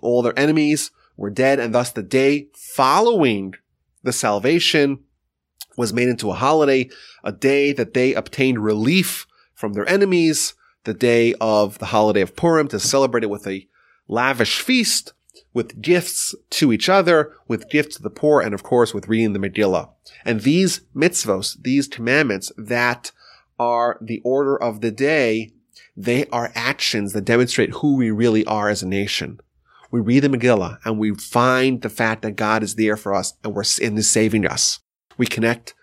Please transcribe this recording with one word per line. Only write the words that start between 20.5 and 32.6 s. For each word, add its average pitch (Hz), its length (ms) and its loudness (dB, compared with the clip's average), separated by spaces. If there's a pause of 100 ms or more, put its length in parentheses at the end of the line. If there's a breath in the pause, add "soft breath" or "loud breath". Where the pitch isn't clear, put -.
mitzvos, 110 680 -2
these 139 260 0
commandments 120 720 -2
that 120 560 -4 (440 soft breath)
are 120 440 -2
the 113 240 -8
order 135 360 0
of 110 200 -4
the 117 100 -2
day, 117 640 0 (420 soft breath)
they 120 320 -2
are 120 280 -4
actions 117 580 -2
that 104 100 -4
demonstrate 120 520 2
who 147 200 2
we 120 160 0
really 107 340 2
are 104 220 -2
as 104 160 -2
a 92 40 -6
nation. 98 520 -4 (520 soft breath)
We 120 100 0
read 123 220 4
the 143 40 2
Megillah 117 560 0
and 110 160 -4
we 107 140 0
find 127 680 0
the 110 80 -6
fact 110 340 -2
that 107 80 -6
God 107 320 -2